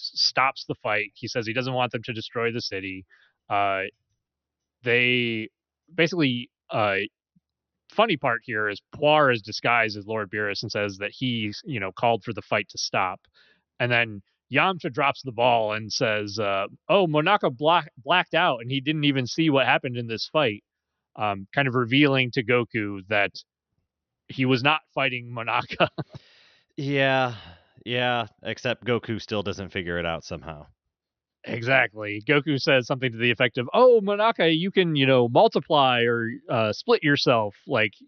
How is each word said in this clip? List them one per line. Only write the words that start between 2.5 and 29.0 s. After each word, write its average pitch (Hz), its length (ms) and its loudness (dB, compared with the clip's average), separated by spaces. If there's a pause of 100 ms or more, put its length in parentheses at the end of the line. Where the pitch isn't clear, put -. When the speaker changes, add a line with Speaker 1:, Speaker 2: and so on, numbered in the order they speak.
Speaker 1:
the 117 100 -6
city. 95 420 -8 (460)
Uh, 98 320 0 (1000)
they 120 680 0 (440)
basically, 156 540 0 (220)
uh, 104 260 0 (920)
funny 214 260 2
part 117 280 -2
here 107 260 -4
is 101 100 -8 (160)
Puar 147 380 4
is 107 80 -4
disguised 110 560 0
as 98 80 -12
Lord 107 240 -6
Beerus 104 320 -4
and 110 100 -8
says 104 260 -2
that 101 140 -6
he, 117 400 -4 (120)
you 131 160 -6
know, 95 120 -4
called 117 320 0
for 120 80 -6
the 101 100 -8
fight 107 280 -4
to - 80 -12
stop. 95 420 -4 (580)
And 123 140 0
then 113 300 0 (300)
Yamcha 165 400 0
drops 143 300 -2
the 135 100 -8
ball 113 400 2
and 107 200 -6
says, 107 460 -2
uh, 98 280 -2 (220)
"Oh, 185 180 4
Monaka 156 500 0
bla-, 151 300 2 (120)
blacked 165 360 0
out 160 260 2
and 120 100 -10
he 139 100 -2
didn't 151 240 -2
even 135 220 2
see 165 220 0
what 135 180 4
happened 131 300 0
in 120 120 -6
this 110 200 -8
fight," 120 360 -2 (520)
um, 101 380 -4
kind 139 140 2
of 117 60 -2
revealing 131 580 2
to 131 120 -2
Goku 104 640 -2
that 101 240 0 (960)
he 131 180 -4
was 127 160 2
not 151 180 2 (140)
fighting 123 380 -4
Monaka. 120 600 -2
<laughs> - 60 -12 (800)
Speaker 2:
Yeah, 135 580 0 (500)
yeah, 123 440 -2 (140)
except 113 440 -6
Goku 113 340 -2